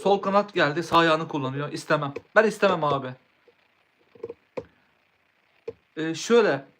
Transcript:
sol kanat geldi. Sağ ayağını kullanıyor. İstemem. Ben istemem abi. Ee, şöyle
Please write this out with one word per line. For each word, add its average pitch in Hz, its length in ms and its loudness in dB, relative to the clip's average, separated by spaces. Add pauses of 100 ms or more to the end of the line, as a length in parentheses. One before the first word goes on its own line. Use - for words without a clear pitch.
sol 196 180 2
kanat 196 320 0
geldi. 160 300 0
Sağ - 140 0
ayağını 160 300 2
kullanıyor. 143 440 -6
İstemem. 147 420 -2 (220)
Ben 220 80 6
istemem 196 400 0
abi. 131 300 -2 (2750)
Ee, 160 180 -4
şöyle 196 500 2 (140)